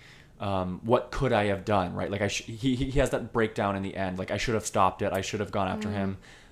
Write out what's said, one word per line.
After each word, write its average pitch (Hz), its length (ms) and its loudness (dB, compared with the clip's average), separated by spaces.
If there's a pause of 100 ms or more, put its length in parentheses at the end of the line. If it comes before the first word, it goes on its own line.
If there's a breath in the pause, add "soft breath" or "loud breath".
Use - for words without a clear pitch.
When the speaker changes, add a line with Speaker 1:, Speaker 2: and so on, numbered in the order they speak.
(420 loud breath)
Speaker 1:
um, 92 420 -2
what 123 280 2
could 131 200 0
I 104 140 4
have 98 180 0
done, 92 320 2
right? 92 160 -4
Like, 101 100 -2
I 104 60 2
sh-, - 160 -4
he, 117 320 -2
he, 131 140 -2
he 131 100 2
has 127 120 4
that 117 200 -2
breakdown 110 460 2
in 98 60 -2
the 98 120 -6
end, 92 240 -4
like, 95 120 -4
"I 104 60 0
should 110 180 0
have 104 100 -2
stopped 95 360 4
it. 95 120 0
I 95 80 0
should 101 180 -4
have 98 120 -4
gone 98 180 0
after 107 180 -4
Speaker 2:
Mm. 107 60 -4
Speaker 1:
him." 98 240 -2 (340 loud breath)